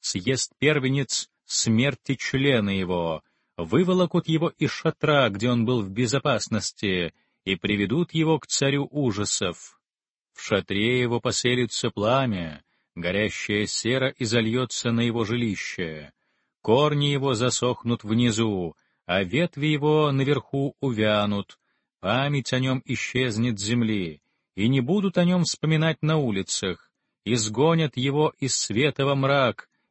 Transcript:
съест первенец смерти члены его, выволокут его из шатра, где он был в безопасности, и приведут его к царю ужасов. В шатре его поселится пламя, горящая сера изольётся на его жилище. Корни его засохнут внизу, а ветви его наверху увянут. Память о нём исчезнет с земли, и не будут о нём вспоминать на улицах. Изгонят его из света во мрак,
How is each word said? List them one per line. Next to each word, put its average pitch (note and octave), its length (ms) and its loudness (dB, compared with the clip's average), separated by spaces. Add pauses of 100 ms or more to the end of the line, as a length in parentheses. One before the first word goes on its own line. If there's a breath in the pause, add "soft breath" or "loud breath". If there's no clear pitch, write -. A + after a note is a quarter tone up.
съест G#2+ 580 -4
первенец C#3 720 0 (140)
смерти B2+ 720 0
члены C3+ 540 0
его, F2 520 -2 (340)
выволокут E3+ 720 2
его D#3+ 200 0
из - 220 -2
шатра, D3 580 2
где G#2 220 -2
он A#2+ 140 2
был A#2+ 180 0
в F#2+ 80 -8
безопасности, G#2+ 1200 -2 (300)
и F#2+ 120 0
приведут G#2 580 0
его D#3+ 240 2
к - 80 -20
царю C#3+ 440 0
ужасов. G#2 880 -4 (540)
В - 100 -20
шатре G#2+ 580 0
его A#2+ 200 0
поселится B2 680 -2
пламя, G#2 760 -2 (300)
горящая G2+ 720 -2
сера C3 520 -2
изольётся A#2 720 0
на A#2 100 2
его A#2 240 0
жилище. F#2 880 -4 (500)
Корни C#3+ 440 2
его C3+ 280 0
засохнут A#2+ 680 -2
внизу, A2 680 0 (320)
а F#2 160 2
ветви C#3 440 -2
его D3+ 460 2
наверху C3+ 680 -2
увянут. G#2+ 760 0 (420)
Память C3 520 -2
о B2+ 80 2
нём C3 260 0
исчезнет A#2+ 720 -2
с G2 60 -8
земли, G#2+ 580 -2 (320)
и G#2 140 0
не C3+ 120 4
будут F#3 380 0
о F3 60 6
нём F3 200 2
вспоминать D#3 560 0
на D#3 160 2
улицах. G2 720 -2 (360)
Изгонят B2 720 2
его C#3 440 0
из C3 160 -2
света - 480 0
во C#3 100 2
мрак, C3+ 540 2 (220)